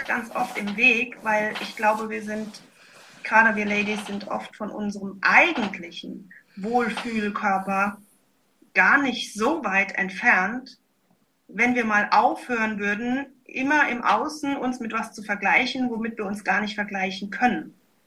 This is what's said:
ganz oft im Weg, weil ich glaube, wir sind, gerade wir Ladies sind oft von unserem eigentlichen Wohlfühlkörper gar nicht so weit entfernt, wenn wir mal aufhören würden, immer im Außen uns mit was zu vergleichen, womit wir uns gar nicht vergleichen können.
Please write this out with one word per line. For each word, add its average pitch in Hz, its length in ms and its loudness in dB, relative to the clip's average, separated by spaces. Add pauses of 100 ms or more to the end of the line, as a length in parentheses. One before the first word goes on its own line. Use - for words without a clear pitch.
ganz - 300 -4
oft - 200 -2
im 202 220 -4
Weg, 240 460 2
weil 214 360 0
ich - 160 -10
glaube, 220 360 0
wir 220 100 -6
sind, 214 400 -8 (600)
gerade 220 320 6
wir 208 100 -2
Ladies 208 400 -2
sind 202 220 -8
oft - 280 -8
von 208 140 -8
unserem 202 520 -6
eigentlichen 208 1080 0 (260)
Wohlfühlkörper 208 1400 0 (800)
gar 208 260 6
nicht 240 320 -4
so 262 300 0
weit 196 300 0
entfernt, 202 840 0 (680)
wenn 240 260 2
wir 240 120 0
mal 208 260 2
aufhören 226 680 2
würden, 233 480 -2 (200)
immer 277 440 2
im 240 140 -4
Außen 277 520 2
uns 247 240 -2
mit 220 140 -6
was 220 200 -4
zu 214 100 -14
vergleichen, 214 680 0
womit 226 280 -4
wir 214 80 -4
uns 202 180 -6
gar 190 180 0
nicht 208 140 -4
vergleichen 196 560 -4
können. 190 420 0 (340)